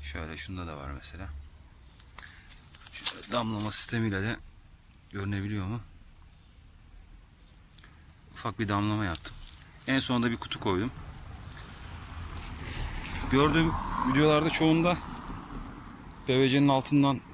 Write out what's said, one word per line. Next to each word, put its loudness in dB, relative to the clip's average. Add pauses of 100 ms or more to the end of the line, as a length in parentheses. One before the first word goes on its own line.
Şöyle -8
şunda -6
da -8
var -8
mesela. -10 (1600)
Şöyle -2
damlama 0
sistemiyle 2
de -2 (720)
görünebiliyor -2
mu? -4 (2500)
Ufak -6
bir 2
damlama 2
yaptım. -6 (520)
En 2
sonunda 2
bir -2
kutu -8
koydum. 2 (2500)
Gördüğüm 6 (360)
videolarda 6
çoğunda 6 (1300)
P 4
V 8
C'nin 8
altından 6 (120)